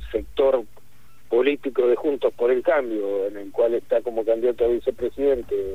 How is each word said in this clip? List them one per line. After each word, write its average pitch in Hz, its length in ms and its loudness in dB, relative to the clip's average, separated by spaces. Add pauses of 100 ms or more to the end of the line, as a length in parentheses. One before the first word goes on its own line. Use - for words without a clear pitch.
(100)
sector 123 540 2 (640)
político 127 600 2
de 120 80 6
Juntos 135 380 0
por 120 160 2
el 127 120 2
Cambio, 107 640 0
en 104 120 -6
el 98 140 -12
cual 117 220 2
está 117 280 0
como 113 220 -2
candidato 113 400 2
a 117 40 4
vicepresidente 120 840 0 (200)